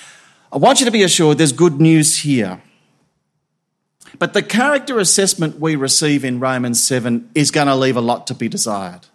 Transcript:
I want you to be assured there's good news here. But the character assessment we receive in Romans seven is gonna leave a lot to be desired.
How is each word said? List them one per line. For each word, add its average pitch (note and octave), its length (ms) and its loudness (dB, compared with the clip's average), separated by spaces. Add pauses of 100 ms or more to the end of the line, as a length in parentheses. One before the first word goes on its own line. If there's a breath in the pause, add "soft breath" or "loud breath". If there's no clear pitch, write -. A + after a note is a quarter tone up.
(520 loud breath)
I - 60 -4
want C#4 240 4
you B3 40 2
to A#3 60 0
be G#3 120 2
assured D#3 340 2
there's D3+ 160 2
good D3+ 260 2
news D#3+ 400 4
here. A2 420 -4 (1600 loud breath)
But - 140 -2
the G#3 80 0
character C4+ 580 -2
assessment E3+ 600 -2
we D#3 160 -2
receive C3+ 480 0
in B2 160 -4
Romans B2 420 -2
seven A#2+ 500 -2
is C#3+ 180 0
gonna C#3+ 260 2
leave C3 180 2
a B2 60 -2
lot A#2 260 -2
to C3 60 -8
be A#2 160 -6
desired. G2 640 -8